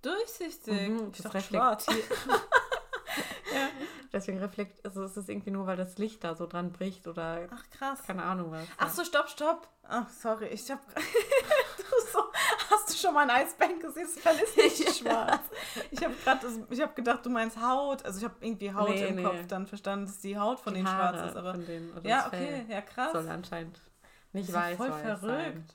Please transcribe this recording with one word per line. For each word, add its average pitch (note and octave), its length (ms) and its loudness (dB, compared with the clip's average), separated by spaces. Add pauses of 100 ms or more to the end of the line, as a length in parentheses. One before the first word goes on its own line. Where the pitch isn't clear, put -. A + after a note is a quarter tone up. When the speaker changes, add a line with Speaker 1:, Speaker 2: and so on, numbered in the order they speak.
Speaker 1:
Durchsichtig? D4+ 880 -4
Speaker 2:
Mhm, A3 240 -2
Speaker 1:
Ich - 80 -14
Speaker 2:
das G#3 100 -10
Speaker 1:
dachte, G3 100 -2
schwarz. A3 460 2
Speaker 2:
reflektiert. A#3+ 560 2
Speaker 1:
<laughs> - 60 -14 (1000)
Ja. C4+ 160 0 (460)
Speaker 2:
Deswegen G3 240 -4
reflekt-, G3 480 -6
also F#3+ 180 -6
es F#3+ 140 -8
ist F#3+ 100 -8
irgendwie G3+ 220 -6
nur, G3 160 -2
weil F#3 100 0
das F#3 220 -6
Licht G#3+ 260 -4
da E3 120 -4
so F3 100 -6
dran F3 260 -4
bricht F#3 360 -8
oder E3 440 -6
Speaker 1:
Ach, A#3+ 200 -14
krass. C4+ 340 -6
Speaker 2:
keine F#3 180 -4
Ahnung F3 280 -2
was, D#3+ 160 -8 (100)
Speaker 1:
Ach C#4+ 80 4
Speaker 2:
ja. C#4+ 40 -4
Speaker 1:
so, E4+ 140 -2
stopp, D4+ 240 2
stopp. E4 400 0 (200)
Ach, A#3 220 -2
sorry, A3 400 -4
ich - 200 -8
hab, C4+ 180 -6
<laughs> - 80 -14
du B4 880 4 (300)
so, F#4 60 4 (500)
hast G#4 240 4
du - 20 -
schon F4 200 4
mal D4 120 8
ein A#3+ 40 4
Eisbären E4 480 4
gesehen? E4 340 -8
Das - 80 -10
Fell D#4+ 220 6
ist A4+ 120 0
nicht - 240 8
Speaker 2:
<laughs> D#4+ 240 2
Ja. A#3 80 2 (140)
Speaker 1:
schwarz. - 160 4 (480)
Ich C#4+ 160 -4
hab - 180 -4
grad C4 200 4
das, A3+ 160 -6 (100)
ich B3 120 -2
hab - 140 0
gedacht, A#3+ 300 2
du B3 60 0
meinst A3+ 280 0
Haut. C4+ 460 2
Also G3 140 -4
ich A3+ 60 -4
hab - 180 -8
irgendwie G3+ 280 -4
Haut G#3 180 4
Speaker 2:
Nee, G3 180 2
Speaker 1:
im F#3+ 80 0
Speaker 2:
nee. F3+ 80 0
Speaker 1:
Kopf F3 240 0
dann G3 180 -4
verstanden, G3+ 400 -4
dass G3+ 140 -10
die G3 180 -6
Haut A3+ 220 0
von G3+ 160 -6
Speaker 2:
Die F#3 60 -2
Speaker 1:
denen F#3+ 60 2
schwarz F#3 300 2
Speaker 2:
Haare E3+ 120 -4
Speaker 1:
ist, - 60 -8
aber F3+ 200 -6
Speaker 2:
von E3+ 100 -6
denen E3+ 280 -8
oder F3 140 -8
Speaker 1:
ja, A#3+ 100 4
Speaker 2:
das C4 100 2
Speaker 1:
okay, C4 400 -4
Speaker 2:
Fell A3+ 80 -10
Speaker 1:
ja, G#3 60 -4
krass. B3+ 320 -4
Speaker 2:
soll D#3+ 160 -2
anscheinend E3+ 500 -8 (520)
nicht F#3+ 180 -4
Speaker 1:
Das F3 60 -4
ist - 0 -
ja F3 60 4
Speaker 2:
weiß, F3 160 -2
Speaker 1:
voll A#3 140 -2
Speaker 2:
weiß D3+ 100 -6 (180)
Speaker 1:
verrückt. - 20 -10
Speaker 2:
sein. A#3 540 -4